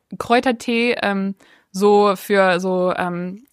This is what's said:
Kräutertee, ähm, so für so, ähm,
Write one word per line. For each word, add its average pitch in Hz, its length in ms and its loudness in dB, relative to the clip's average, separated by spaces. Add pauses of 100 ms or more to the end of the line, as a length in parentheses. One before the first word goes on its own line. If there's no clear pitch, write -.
(180)
Kräutertee, 240 800 0
ähm, 196 360 -2 (340)
so 208 460 4
für 190 420 2
so, 185 360 -2
ähm, 180 580 -6